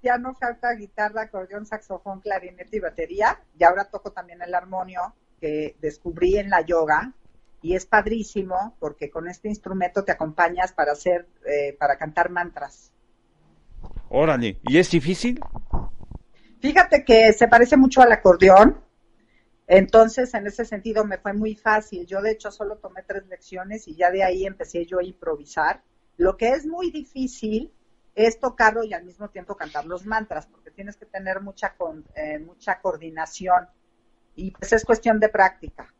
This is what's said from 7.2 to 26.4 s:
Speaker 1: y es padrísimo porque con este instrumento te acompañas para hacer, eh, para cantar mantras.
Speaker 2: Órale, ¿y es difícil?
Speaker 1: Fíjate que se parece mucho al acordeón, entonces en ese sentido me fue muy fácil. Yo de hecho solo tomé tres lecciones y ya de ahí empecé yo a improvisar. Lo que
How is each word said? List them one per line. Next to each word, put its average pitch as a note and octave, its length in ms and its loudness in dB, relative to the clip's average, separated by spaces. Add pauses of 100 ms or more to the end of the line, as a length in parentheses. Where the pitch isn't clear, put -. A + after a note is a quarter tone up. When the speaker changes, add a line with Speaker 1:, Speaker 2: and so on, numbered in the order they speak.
Speaker 1:
y F3 140 -4
es F3+ 100 -6
padrísimo G3+ 920 -2
porque D3+ 320 -10
con E3 180 -12
este F#3+ 200 -14
instrumento F#3+ 560 -6
te F3+ 80 -4
acompañas F3 600 -2
para D3 200 -2
hacer, F3 340 -2 (200)
eh, C#3+ 320 -4
para C#3 180 0
cantar D#3+ 340 -4
mantras. E3+ 600 -10 (1200)
Speaker 2:
Órale, B2+ 500 0
¿y C3+ 140 2
es F3+ 120 4
difícil? F3+ 500 -2 (1200)
Speaker 1:
Fíjate D#4+ 440 4
que A3+ 280 8
se A3+ 160 4
parece A#3+ 280 6
mucho C4 260 8
al A#3+ 100 10
acordeón, F#3+ 720 8 (840)
entonces A3+ 680 4
en G#3 120 -6
ese G#3 180 -8
sentido G#3+ 400 -4
me G#3 140 -6
fue G3 140 -8
muy G#3+ 240 -4
fácil. G#3+ 500 -2
Yo G3 140 -6
de A3 120 -2
hecho G#3+ 180 -10
solo G#3 260 -10
tomé F#3+ 280 -20
tres F#3+ 220 -10
lecciones F#3 640 -16
y D#3 80 -18
ya F3 140 2
de F#3+ 120 -2
ahí F#3+ 240 0
empecé E3+ 400 -8
yo F#3 120 -4
a F3+ 60 -2
improvisar. D#3+ 800 -6 (360)
Lo F#3 180 2
que A#3 140 0